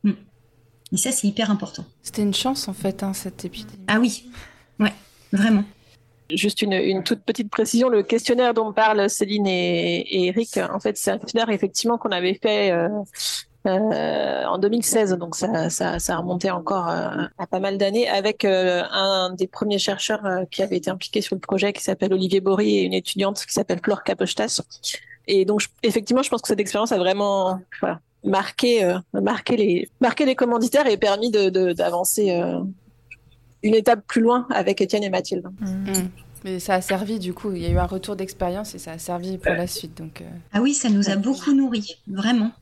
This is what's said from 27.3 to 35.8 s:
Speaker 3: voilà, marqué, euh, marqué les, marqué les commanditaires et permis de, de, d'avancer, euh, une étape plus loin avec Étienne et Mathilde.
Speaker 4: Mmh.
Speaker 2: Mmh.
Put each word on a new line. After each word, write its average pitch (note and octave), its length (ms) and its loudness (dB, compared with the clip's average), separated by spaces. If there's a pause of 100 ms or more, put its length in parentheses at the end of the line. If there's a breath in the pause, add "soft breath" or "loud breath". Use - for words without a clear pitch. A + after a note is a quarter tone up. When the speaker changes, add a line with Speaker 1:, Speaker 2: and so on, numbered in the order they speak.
Speaker 3:
voilà, F3 200 -2 (240)
marqué, G3+ 600 2
euh, F3+ 140 2 (160)
marqué G3+ 420 0
les, F#3+ 320 2 (120)
marqué B3+ 260 4
les C4 80 4
commanditaires B3 520 4
et G#3+ 100 4
permis G#3 340 2
de, G3+ 200 4
de, F#3 220 4
d'avancer, F3 580 0
euh, F3 300 0 (1000)
une G#3+ 120 4
étape A3 320 4
plus - 160 2
loin B3 280 4
avec G3 300 0
Étienne G#3 240 0
et G3 60 -4
Mathilde. F#3 360 -4 (140)
Speaker 4:
Mmh. G#3+ 60 -6
Speaker 2:
Mmh. F#3+ 420 -4 (360)